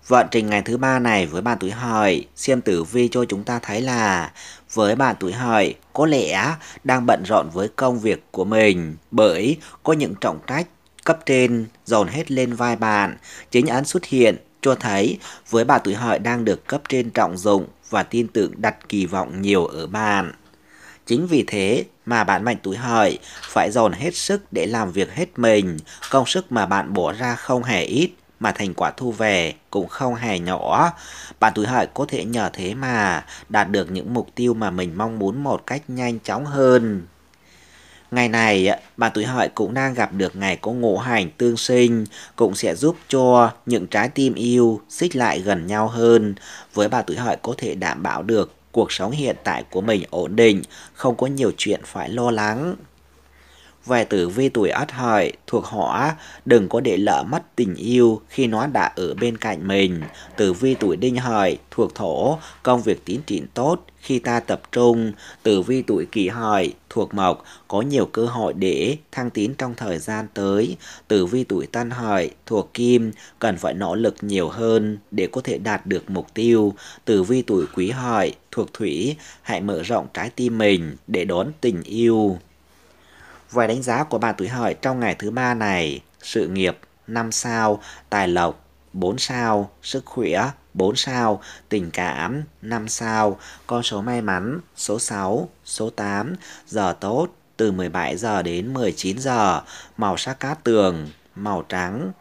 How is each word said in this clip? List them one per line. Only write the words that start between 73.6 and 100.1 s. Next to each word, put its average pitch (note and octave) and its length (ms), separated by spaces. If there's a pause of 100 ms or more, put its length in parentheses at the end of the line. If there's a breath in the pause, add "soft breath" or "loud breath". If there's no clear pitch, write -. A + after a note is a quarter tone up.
nỗ F2+ 220
lực A2 260
nhiều F#2+ 280
hơn G#2+ 480 (140)
để G2 200
có B2+ 120
thể A#2 140
đạt G#2 280
được F#2+ 240
mục F#2 240
tiêu. A2 400 (320 loud breath)
Tử G2+ 180
vi B2 180
tuổi F#2+ 240 (100)
Quý F#2 160
Hợi A#2+ 440 (160)
thuộc - 220
Thủy, G2+ 420 (260 loud breath)
hãy F#2 200
mở F#2+ 220
rộng F#2 300
trái A2 160
tim B2 280
mình F2+ 380 (120)
để A2+ 180
đón F#2+ 260 (100)
tình F#2 220
yêu. G#2+ 560 (1120 loud breath)
Vài A#2 160
đánh B2 160
giá B2 200
của B2 140
bạn G#2+ 200
tuổi F#2 100
Hợi A#2 260
trong B2+ 260
ngày G#2+ 200
thứ G#2 120
ba B2 220
này: F2+ 480 (200)
sự G#2 260
nghiệp F#2 320 (280)
năm A2+ 240
sao, A2 500 (280 loud breath)
tài G2+ 180
lộc F2 380 (280)
bốn F#2+ 240
sao, A#2 520 (120)
sức - 240
khỏe G#2 460 (220)
bốn F#2+ 220
sao, A#2+ 460 (280 loud breath)
tình F2+ 220
cảm F2+ 520 (180)
năm A2 260
sao, A2 520 (280 loud breath)
con A#2+ 160
số G#2 180
may A#2+ 200
mắn G#2 380 (160)
số G#2 240
sáu, A2 500 (160)
số - 240
tám, G#2 460 (320 loud breath)
giờ G2 320
tốt A#2+ 280 (300)
từ A2 140
mười F2+ 180
bảy E2 280
giờ G#2 240
đến F2 320
mười A#2+ 180
chín F#2+ 280
giờ, A2 420 (360 loud breath)
màu G2 200